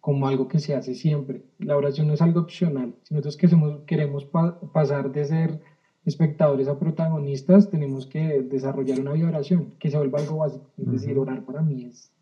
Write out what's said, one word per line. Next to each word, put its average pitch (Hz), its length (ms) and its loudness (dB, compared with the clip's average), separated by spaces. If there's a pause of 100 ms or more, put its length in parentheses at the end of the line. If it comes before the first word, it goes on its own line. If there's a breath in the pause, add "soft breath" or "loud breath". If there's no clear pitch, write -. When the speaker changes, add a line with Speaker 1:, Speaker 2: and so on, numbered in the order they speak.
Speaker 1:
como 135 280 0
algo 131 200 0
que 160 120 2
se 147 140 -4
hace 127 200 -6
siempre. 147 480 -2 (160)
La 143 180 -2
oración 143 320 0
no 147 60 2
es 147 80 2
algo 170 180 4
opcional. 139 640 -4
Si - 120 -10
nosotros 147 220 -4
queremos, 156 500 4
queremos 143 380 -2
pa-, 170 340 -2 (140)
pasar 139 400 0
de 147 120 -2
ser 160 360 -2 (440 soft breath)
espectadores 147 640 2
a 143 100 -2
protagonistas, 160 920 4
tenemos 139 360 -4
que 151 360 0
desarrollar 131 580 -2
una 139 120 -4
vida 165 140 2
de 165 100 0
oración, 156 420 0
que 156 120 -2
se 147 80 0
vuelva 143 220 0
algo 151 180 -6
básico. 147 300 -4 (100)
Es - 120 -4
decir, 117 220 -4
Speaker 2:
Ujú. 135 100 0
Speaker 1:
orar 131 220 -6
para 143 180 -6
mí 131 220 -2
es - 380 -20